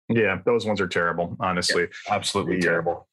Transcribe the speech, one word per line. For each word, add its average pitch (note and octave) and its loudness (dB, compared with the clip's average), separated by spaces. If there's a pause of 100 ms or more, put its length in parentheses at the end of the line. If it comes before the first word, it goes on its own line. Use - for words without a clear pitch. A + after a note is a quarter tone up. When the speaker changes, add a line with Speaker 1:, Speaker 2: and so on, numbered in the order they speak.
Speaker 1:
Yeah, G#2 2
those A#2 2
ones G#2 0
are F#2 0
terrible, E2+ -2
honestly. F2+ 0
Speaker 2:
Yeah, - -4
absolutely F#2+ -2
Speaker 1:
Yeah. F2+ 0
Speaker 2:
terrible, E2+ 0